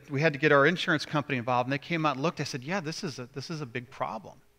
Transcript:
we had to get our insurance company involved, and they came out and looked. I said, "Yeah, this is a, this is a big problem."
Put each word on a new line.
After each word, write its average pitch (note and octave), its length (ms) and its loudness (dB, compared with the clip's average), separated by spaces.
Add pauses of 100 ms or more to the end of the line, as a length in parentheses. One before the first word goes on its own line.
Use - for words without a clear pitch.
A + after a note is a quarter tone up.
we C#3 100 -2
had D#3+ 140 4
to C3+ 60 -8
get D3+ 120 6
our C#3+ 140 8
insurance F3+ 400 2
company C#3+ 320 -2
involved, B2 300 0
and C3+ 60 -2
they C#3+ 60 -2
came D#3+ 260 -4
out C#3 100 2
and C3 60 -6
looked. D#3+ 200 -2
I - 20 -2
said, C3+ 180 -8
"Yeah, F3 200 -4
this D3+ 220 -8
is C3+ 140 -8
a, A#2+ 160 -12
this C#3 160 -10
is D#3 120 -6
a C#3 40 -6
big B2 240 -8
problem." A2 460 -8 (240)